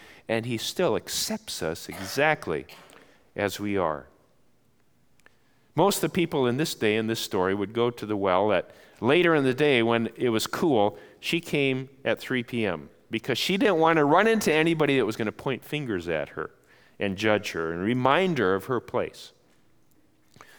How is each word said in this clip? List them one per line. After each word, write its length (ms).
and 180
he 120
still 380
accepts 680
us 260
exactly 760
as 240
we 180
are. 300
Most 240
of 40
the 80
people 360
in 120
this 180
day, 200
in 120
this 120
story, 360
would 180
go 160
to 160
the 100
well 380
at 160
later 340
in 80
the 100
day 300
when 320
it 140
was 180
cool. 500
She 220
came 480
at 120
three 260
P 220
M 240
because 260
she 200
didn't 220
want 180
to 80
run 200
into 280
anybody 440
that 80
was 120
gonna 160
point 320
fingers 420
at 220
her 220
and 200
judge 340
her 220
and 100
remind 540
her 180
of 100
her 140
place. 540